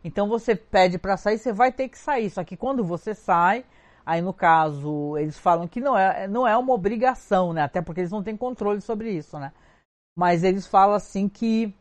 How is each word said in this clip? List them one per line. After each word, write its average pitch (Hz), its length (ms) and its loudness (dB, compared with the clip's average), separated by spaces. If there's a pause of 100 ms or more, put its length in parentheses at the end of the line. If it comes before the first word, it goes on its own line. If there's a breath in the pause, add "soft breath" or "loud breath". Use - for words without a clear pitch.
Então, 202 240 -2
você 226 260 0
pede 185 420 2
pra 190 200 -2
sair, 214 200 -2
você 233 140 -4
vai 226 180 2
ter 262 200 -4
que - 80 -20
sair, 233 320 -2
só 175 160 -8
que 185 100 -14
quando 254 260 -4
você 175 320 -6
sai, 190 520 0 (400 soft breath)
aí 165 160 -2
no 180 120 -4
caso, 151 840 0
eles 151 200 -4
falam 170 300 2
que 233 140 -8
não 262 160 0
é, 190 320 0
não 240 180 0
é 214 80 4
uma 262 180 2
obrigação, 208 760 0
né? 165 100 -2
Até 151 200 -2
porque 170 180 -8
eles 175 120 -4
não 208 120 -6
têm 214 140 -8
controle 208 420 -4
sobre 220 320 -6
isso, 160 260 -8
né? 143 140 -10 (680 soft breath)
Mas 175 280 2
eles 190 200 0
falam 202 300 4
assim 196 320 -4
que 220 540 -2